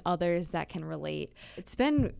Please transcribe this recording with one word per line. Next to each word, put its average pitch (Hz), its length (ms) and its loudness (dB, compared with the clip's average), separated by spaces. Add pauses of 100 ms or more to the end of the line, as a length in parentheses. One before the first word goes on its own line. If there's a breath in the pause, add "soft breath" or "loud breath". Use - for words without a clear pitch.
others 175 460 2
that 165 180 -2
can 160 160 -8
relate. 151 480 -6 (240 loud breath)
It's - 180 0
been 277 440 4